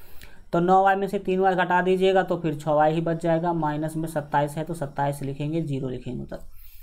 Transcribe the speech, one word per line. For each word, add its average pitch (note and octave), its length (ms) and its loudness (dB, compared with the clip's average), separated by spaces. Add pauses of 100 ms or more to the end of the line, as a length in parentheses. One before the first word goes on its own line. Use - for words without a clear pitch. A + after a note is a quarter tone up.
(520)
तो E3+ 80 2
नौ F#3+ 240 6
वाई G3 120 4
में G3 120 0
से G3 120 -2
तीन F#3 200 0
वाई F#3+ 140 4
घटा F3+ 280 2
दीजिएगा F#3 400 4
तो F3+ 160 0
फिर E3 180 -2
छः D3+ 160 -4
वाई D3+ 200 6
ही E3 80 0
बच E3 220 -2
जाएगा, E3+ 320 2
माइनस D#3 420 -2
में D#3 120 -4
सत्ताईस D3 480 -2
है D#3 80 -4
तो E3+ 100 -6
सत्ताईस C#3+ 480 -4
लिखेंगे, D3 400 -4
ज़ीरो C3+ 260 -4
लिखेंगे B2+ 340 -8
उधर। - 180 -12 (420)